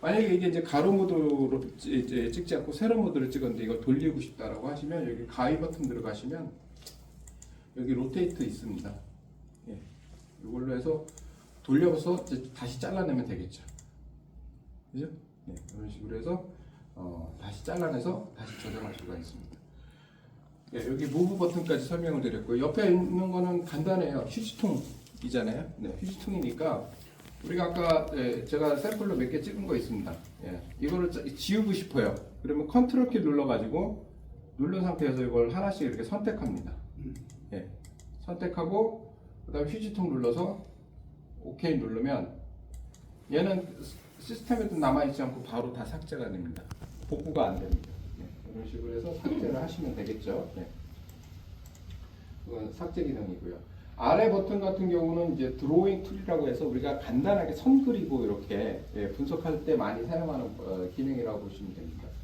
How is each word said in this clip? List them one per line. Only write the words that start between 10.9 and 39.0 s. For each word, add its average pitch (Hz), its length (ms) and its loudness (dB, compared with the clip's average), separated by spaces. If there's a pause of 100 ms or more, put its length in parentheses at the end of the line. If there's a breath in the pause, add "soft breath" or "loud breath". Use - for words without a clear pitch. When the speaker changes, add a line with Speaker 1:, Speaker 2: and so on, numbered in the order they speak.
Speaker 1:
돌려서 160 640 6
이제 127 160 -4 (120)
다시 - 260 -6
잘라내면 170 460 0
되겠죠. 87 360 -8 (1300)
그죠? 143 160 -6 (400)
예. 92 60 -10 (200)
이런 107 160 -10
식으로 104 260 -10
해서, 170 280 -4 (500 loud breath)
어, 90 460 -10
다시 101 240 -10
잘라내서 165 720 -2
다시 110 260 -12
저장할 110 320 -8
수가 90 220 -10
있습니다. - 400 -12 (1160 loud breath)
예, 117 140 -4
여기 143 180 0
무브 180 300 4
버튼까지 165 500 2
설명을 165 360 0
드렸고요. 120 440 0
옆에 202 240 4
있는 180 400 4
거는 180 340 2
간단해요. 156 640 0
휴지통이잖아요. 123 1500 -2
네, - 220 -6
휴지통이니까 156 880 -2 (560 loud breath)
우리가 175 200 0
아까, 170 500 4
예, 123 300 0
제가 147 320 4
샘플로 208 400 0
몇 - 140 2
개 151 100 0
찍은 208 260 -6
거 156 100 0
있습니다. 101 400 -2 (280)
예, 90 160 -8 (200)
이거를 175 300 2
짜-, 123 120 -6 (140)
지우고 208 360 2
싶어요. 107 420 2 (280)
그러면 147 240 0
컨트롤 247 440 6
키 226 100 4
눌러가지고 135 840 2 (540)
눌른 180 240 2
상태에서 147 400 2
이걸 117 320 4
하나씩 196 280 0
이렇게 117 200 -2
선택합니다. 196 720 -2 (260)
Speaker 2:
음. 127 160 -8 (380)
Speaker 1:
예, 95 160 -8 (560)
선택하고 180 880 0 (340 loud breath)